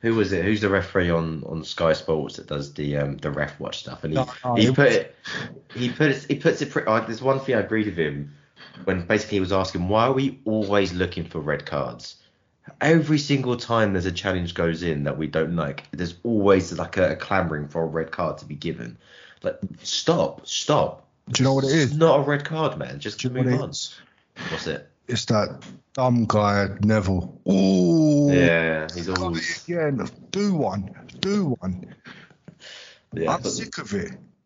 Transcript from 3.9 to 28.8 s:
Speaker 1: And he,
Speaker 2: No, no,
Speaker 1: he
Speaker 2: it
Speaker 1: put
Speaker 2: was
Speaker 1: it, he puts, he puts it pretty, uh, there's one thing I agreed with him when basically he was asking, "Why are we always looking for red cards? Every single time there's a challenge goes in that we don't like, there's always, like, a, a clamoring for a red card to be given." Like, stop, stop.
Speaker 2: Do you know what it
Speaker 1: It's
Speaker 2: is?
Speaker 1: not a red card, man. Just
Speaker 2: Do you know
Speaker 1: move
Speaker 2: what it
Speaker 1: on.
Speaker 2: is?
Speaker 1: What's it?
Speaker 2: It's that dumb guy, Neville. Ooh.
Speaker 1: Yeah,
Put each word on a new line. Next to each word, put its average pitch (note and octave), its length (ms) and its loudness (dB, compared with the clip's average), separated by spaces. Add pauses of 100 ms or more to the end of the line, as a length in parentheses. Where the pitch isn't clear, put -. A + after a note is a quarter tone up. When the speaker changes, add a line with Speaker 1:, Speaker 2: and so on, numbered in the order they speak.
Speaker 1:
And D#2 100 -4
he, D#2 60 0
Speaker 2:
No, C3 80 0 (160)
no, B2 120 -2
Speaker 1:
he A2 120 4
Speaker 2:
it C3 80 2
Speaker 1:
put C#3 120 6
Speaker 2:
was A#2 100 6
Speaker 1:
it, - 180 -4 (580)
he A#2+ 160 -2
puts, C#3+ 360 0
he C#3+ 100 -2
puts - 260 0
it C#3 80 -6
pretty, - 180 -4
uh, A2 120 4
there's A2+ 240 -8
one C3 160 2
thing B2+ 160 -2
I A2 60 2
agreed G#2+ 260 0
with F2 100 -6
him C#2+ 380 -4 (480)
when F2+ 240 -2
basically G#2 300 0
he - 20 4
was F#2 120 0
asking, F2+ 360 0
"Why A2 180 4
are C3+ 80 2
we C3+ 320 -2
always G2+ 480 2
looking F2+ 320 -4
for D#2+ 140 -8
red D2+ 260 -4
cards? B1+ 520 -8 (640)
Every D3+ 360 4
single B2+ 400 0
time A2 360 0
there's F2+ 120 0
a F#2 60 -2
challenge F2 420 -2
goes E2+ 300 -2
in D2 220 -2
that C#2+ 120 -2
we D#2 100 -4
don't D#2+ 280 -2
like, C#2+ 360 -4
there's F2 320 -8
always, G2 540 4
like, F2 200 -6
a, F#2 160 2
a - 20 -4
clamoring D#2 520 -2
for E2 140 -4
a D#2+ 60 -2
red D#2+ 240 -6
card D#2+ 280 -4
to - 60 -18
be D2 100 -12
given." B1+ 420 -8 (440)
Like, - 160 -6 (240)
stop, - 640 0
stop. - 640 0 (220)
Speaker 2:
Do C3 120 0
you C3 80 4
know C3+ 60 4
what C3+ 80 2
it C3+ 40 0
Speaker 1:
It's C#3+ 260 2
Speaker 2:
is? D3+ 40 -2
Speaker 1:
not D#3 220 6
a - 40 2
red C#3+ 220 0
card, D#3+ 320 -2
man. - 220 -10
Just - 220 -10
Speaker 2:
Do C3 80 0
you B2 40 -6
know B2+ 100 -2
Speaker 1:
move B2+ 100 2
Speaker 2:
what B2 60 0
it - 40 -4
Speaker 1:
on. - 80 -8
Speaker 2:
is? - 240 -10 (560)
Speaker 1:
What's - 160 -8
it? C#2+ 200 -8 (200)
Speaker 2:
It's A#2 180 -4
that - 380 0 (300)
dumb B2 340 2
guy, G2+ 400 4 (140)
Neville. F#2+ 680 2
Ooh. G2 840 6
Speaker 1:
Yeah, E2 600 4